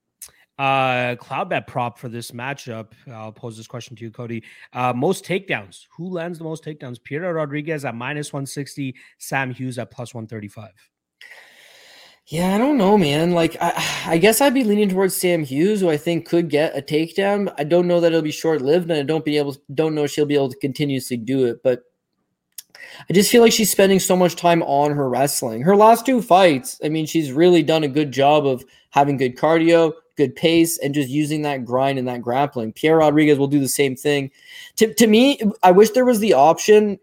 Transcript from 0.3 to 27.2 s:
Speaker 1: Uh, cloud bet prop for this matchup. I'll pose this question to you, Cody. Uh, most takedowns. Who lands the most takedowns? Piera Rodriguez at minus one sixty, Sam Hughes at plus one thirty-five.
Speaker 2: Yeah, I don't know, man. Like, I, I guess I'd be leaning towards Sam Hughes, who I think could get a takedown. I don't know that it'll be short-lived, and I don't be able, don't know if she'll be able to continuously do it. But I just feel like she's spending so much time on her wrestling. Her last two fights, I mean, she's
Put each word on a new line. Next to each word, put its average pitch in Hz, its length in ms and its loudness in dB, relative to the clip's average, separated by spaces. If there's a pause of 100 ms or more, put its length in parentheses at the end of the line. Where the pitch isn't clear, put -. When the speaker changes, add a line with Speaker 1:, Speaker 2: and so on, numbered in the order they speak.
Speaker 1:
Uh, 131 600 -2
cloud 170 320 -10
bet 151 180 -6
prop 120 320 -8
for 127 100 -14
this 117 220 -14
matchup. 120 640 -14 (180)
I'll 110 200 -16
pose 110 260 -16
this 113 100 -20
question 120 300 -16
to 117 60 -16
you, 113 80 -14
Cody. 117 320 -12 (300)
Uh, 127 200 -2
most 170 300 -4
takedowns. 147 640 -8 (120)
Who 175 120 -12
lands 170 300 -10
the 165 60 -14
most 160 180 -12
takedowns? 143 360 -16
Piera 165 360 -8
Rodriguez 151 500 -6
at 120 80 -6
minus 143 400 -10
one 139 120 -8
sixty, 135 500 -10 (240)
Sam 135 320 -6
Hughes 127 260 -10
at 113 140 -12
plus 120 240 -16
one 113 100 -12
thirty-five. 104 480 -16 (1500)
Speaker 2:
Yeah, 180 280 -2
I - 20 0
don't 277 200 0
know, 208 200 4
man. 160 340 2
Like, 165 280 0
I, 175 140 -2 (320)
I 170 120 0
guess 214 240 2
I'd 277 120 2
be 269 100 0
leaning 208 260 0
towards 185 260 -2
Sam 175 280 0
Hughes, 170 380 0
who 175 80 2
I 151 80 0
think 165 300 -4
could 170 220 0
get 147 280 0
a 139 40 -6
takedown. 196 760 -2
I 147 60 -4
don't 175 240 2
know 175 120 2
that 170 80 2
it'll 165 140 2
be 151 100 -4
short-lived, 160 580 -2
and 160 100 -2
I 139 40 -4
don't 156 220 -4
be 147 120 -2
able, 143 200 -4 (160)
don't 156 220 -2
know 147 100 -2
if 139 60 -6
she'll 147 140 0
be 143 100 -2
able 135 140 0
to 131 100 -14
continuously 135 580 -6
do 127 280 -2
it. 117 180 -4
But 123 200 0 (1300)
I 156 40 -4
just 196 180 4
feel 233 100 8
like 226 120 6
she's 214 180 -2
spending 196 280 4
so 180 160 0
much 180 200 2
time 170 280 2
on 143 280 0
her 143 180 -2
wrestling. 123 520 -4
Her 185 140 4
last 226 300 6
two 254 160 2
fights, 170 600 2
I 151 60 -4
mean, 160 160 -4
she's 151 260 -4